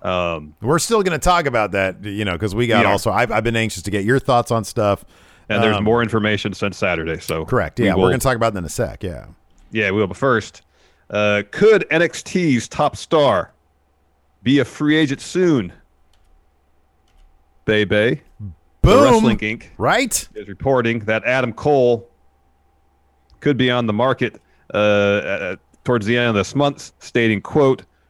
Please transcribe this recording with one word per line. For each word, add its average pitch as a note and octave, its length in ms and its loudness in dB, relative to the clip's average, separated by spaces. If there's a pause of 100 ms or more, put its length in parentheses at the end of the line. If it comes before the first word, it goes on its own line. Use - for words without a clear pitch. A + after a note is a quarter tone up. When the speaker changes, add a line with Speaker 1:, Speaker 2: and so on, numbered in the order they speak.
Speaker 1:
Um, E2+ 580 -4
Speaker 2:
We're C#3+ 180 0
still A3 220 0
gonna F3+ 160 -2
talk F3 280 0
about A2+ 260 -2
that, F#2+ 320 -2
you G2+ 220 -6
know, F2+ 120 -4
'cause F#2+ 160 -4
we A#2 140 0
got G#2+ 140 4
Speaker 1:
we G2 60 4
are. G2+ 40 2
Speaker 2:
also, G2+ 200 -2
I've, A2+ 200 0
I've A2 140 -2
been A#2 100 -2
anxious A2 280 -4
to G2+ 80 -8
get G2+ 120 -2
your C3 160 0
thoughts A#2+ 320 0
on A2+ 140 -2
stuff. G#2 400 -2 (420)
Speaker 1:
And A2 160 0
there's G#2+ 140 2
Speaker 2:
Um, G#2 80 -2
Speaker 1:
more A#2 180 4
information G#2+ 500 -2
since G2 220 -6
Saturday. E2 460 -4
So D#2+ 240 -6
Speaker 2:
Correct. G2 340 -4
Speaker 1:
we A#2 60 2
Speaker 2:
Yeah, F#2+ 100 2
we're F#2+ 60 2
Speaker 1:
will F#2 80 4
Speaker 2:
gonna B2 100 0
talk C3 160 0
about A2+ 180 0
that G2 60 -8
in E2+ 60 -8
a E2 40 -10
sec. G#2 320 -6
Yeah. D2 260 -12 (440)
Speaker 1:
Yeah, G#2+ 200 -2
we G#2 80 0
will. G2+ 80 0
But F#2+ 100 -12
first, B2 440 -2 (480)
uh, G#2 420 0
could G#3 380 4
N D#3+ 120 2
X E3 200 -2
T's D3+ 460 -2
top - 300 -2
star B2+ 560 0 (920)
be C#3 160 4
a B2 60 2
free D3+ 320 -2
agent C#3+ 240 -2
soon? D3 500 0 (1900)
Bay G#2+ 180 2
Bay. G#2+ 380 0 (180)
Speaker 2:
Boom. G2+ 140 -14 (280)
Speaker 1:
The A#3+ 220 8
Wrestling A3 360 4
Inc. G#2+ 240 -6 (140)
Speaker 2:
Right. G#3 580 -2
Speaker 1:
is G#2 120 -14
reporting A#2 580 0
that A2 200 0
Adam B2 280 0
Cole B2+ 540 2 (1300)
could C#3+ 180 0
be B2 140 2
on A#2+ 160 0
the G#2+ 60 -2
market, B2 460 -2 (340)
uh, - 40 -2
uh, G2+ 800 0 (280)
towards A#2+ 220 0
the A#2+ 120 0
end A#2+ 120 0
of A2 60 0
this G2 200 -2
month, C#3+ 440 -2
stating, A2+ 420 0
quote, C3+ 420 2 (260)